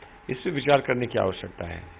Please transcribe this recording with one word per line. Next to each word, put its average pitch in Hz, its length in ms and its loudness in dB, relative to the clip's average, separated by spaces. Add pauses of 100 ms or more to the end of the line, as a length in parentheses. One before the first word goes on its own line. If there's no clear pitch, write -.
(300)
इस 127 100 -4
पे - 100 -4
विचार 139 320 4
करने 123 260 0
की 117 120 0
आवश्यकता 92 460 -2
है। 85 180 -8 (160)